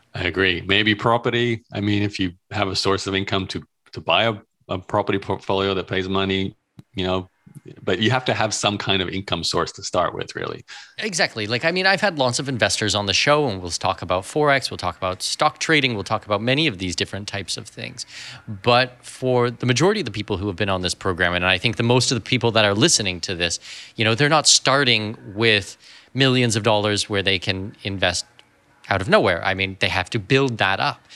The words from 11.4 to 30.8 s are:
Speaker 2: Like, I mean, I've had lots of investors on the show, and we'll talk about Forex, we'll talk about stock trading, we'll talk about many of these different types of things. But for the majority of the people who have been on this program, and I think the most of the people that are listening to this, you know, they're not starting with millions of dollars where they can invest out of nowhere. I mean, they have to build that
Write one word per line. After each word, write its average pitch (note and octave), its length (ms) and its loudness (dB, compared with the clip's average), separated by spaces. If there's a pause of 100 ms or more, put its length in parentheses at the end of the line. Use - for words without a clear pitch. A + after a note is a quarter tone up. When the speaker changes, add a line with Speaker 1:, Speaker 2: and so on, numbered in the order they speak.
Speaker 2:
Like, A#2 180 -2
I E3 80 2
mean, F#3 140 0
I've F#3+ 140 2
had G3 180 0
lots B2+ 200 2
of C#3 100 -4
investors G#2+ 460 0
on G2+ 120 0
the F#2+ 60 0
show, D3 360 4
and F#2+ 120 -4
we'll F2+ 100 -8
talk F#2 320 -2
about F#2 220 0
Forex, C#3+ 460 0
we'll F#2 80 -8
talk F2+ 180 -6
about F#2 260 -4
stock - 360 -2
trading, C#3 360 2
we'll G2 100 -4
talk A2 220 -2
about G#2 160 0
many C3+ 240 0
of B2 120 -4
these F#2 180 -4
different G2 300 -6
types - 300 -8
of G#2 100 -14
things. - 400 -14 (420)
But A#2+ 560 2
for B2 460 0
the A#2+ 160 -6
majority D#3+ 340 2
of E3 40 -4
the A#2 80 -8
people G#2 240 -4
who F#2+ 120 -4
have F#2 80 -4
been G2+ 120 0
on F#2 140 0
this F2+ 120 -2
program, F2 400 0
and F2+ 100 0
I F#2 140 4
think - 180 0
the A#2+ 80 -2
most B2 280 4
of B2+ 40 0
the G#2+ 120 -6
people A#2 240 2
that A2 120 4
are G2+ 100 4
listening G#2 480 2
to G2 120 -6
this, E2+ 240 -2 (380)
you A2+ 80 0
know, A2 100 2
they're C#3+ 140 2
not D3 180 4
starting A#2+ 680 4 (180)
with G#2+ 420 2 (360)
millions B2+ 440 4
of A2 60 0
dollars G#2 460 2
where G2+ 140 0
they F#2+ 160 0
can F#2+ 440 -4
invest F#2 440 -2 (640)
out G2 100 0
of F#2+ 80 -4
nowhere. B2+ 360 4
I F#2+ 100 0
mean, F#2+ 260 -4
they G2+ 80 2
have F2+ 220 -2
to - 80 -2
build B2+ 400 0
that G2 220 0